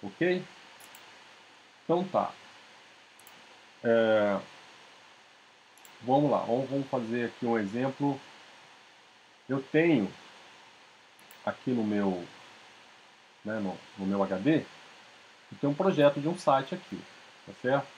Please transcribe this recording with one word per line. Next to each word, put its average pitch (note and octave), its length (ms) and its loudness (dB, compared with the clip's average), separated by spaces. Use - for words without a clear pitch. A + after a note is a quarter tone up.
Ok? F3+ 420 -2
Então F3 200 0
tá. G#2+ 280 -2
É, A2 560 2
vamos C3+ 280 4
lá, G2+ 80 2
vamos, A#2+ 300 -2
vamos C3+ 200 -4
fazer A#2+ 380 -4
aqui A#2 200 -8
um A#2 120 2
exemplo. C3 600 -2
Eu C3+ 140 -4
tenho D3+ 500 2
aqui G#2+ 260 -6
no A#2+ 140 0
meu, G2+ 420 -2
né, G#2+ 160 -4
no, F2+ 180 -6
no F#2+ 80 -8
meu G2 200 0
H F#2+ 140 -2
D, C#3+ 180 4
eu - 80 -18
tenho C#3+ 120 0
um C#3+ 40 -4
projeto D3 440 4
de C#3+ 60 -4
um E3+ 100 -2
site C3+ 380 0
aqui, G2 260 -12
tá F#2+ 60 -16
certo? C3+ 240 0